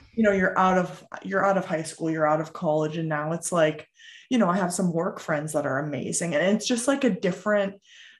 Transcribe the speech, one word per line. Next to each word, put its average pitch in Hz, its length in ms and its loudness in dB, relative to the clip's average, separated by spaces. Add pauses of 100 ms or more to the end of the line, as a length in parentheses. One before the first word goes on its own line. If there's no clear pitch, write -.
(140)
you 226 80 2
know, 202 100 6
you're 185 260 2
out 185 180 6
of, 175 260 -2 (200)
you're 190 240 0
out 196 100 4
of 180 80 0
high 160 200 -4
school, 160 260 -4
you're 160 180 2
out 156 140 2
of 156 100 -10
college, 156 460 0
and 165 100 -4
now 156 240 -4
it's 170 200 -6
like, 156 360 2 (400)
you 262 80 0
know, 190 140 4
I 185 80 2
have 180 160 -2
some 175 180 0
work 170 260 -2
friends 151 360 -4
that 143 100 0
are 135 140 -2
amazing, 151 560 -4
and 185 240 2
it's - 100 -6
just, 240 180 0
like, 277 180 0
a 233 60 4
different, 196 720 -2 (400)